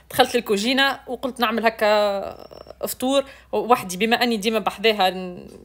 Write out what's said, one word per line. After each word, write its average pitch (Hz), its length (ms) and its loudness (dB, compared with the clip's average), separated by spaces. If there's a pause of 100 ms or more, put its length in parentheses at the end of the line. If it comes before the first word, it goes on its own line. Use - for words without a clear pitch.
دخلت 247 260 2
للكوجينة 247 720 0
وقلت 247 320 -8
نعمل 226 260 0
هكا 208 1200 -2
فطور 269 380 0 (260)
وحدي، 202 460 0
بما 226 260 2
أني 233 140 0
ديما 220 220 0
بحذاها 202 500 2
ن-، 185 380 -10 (180)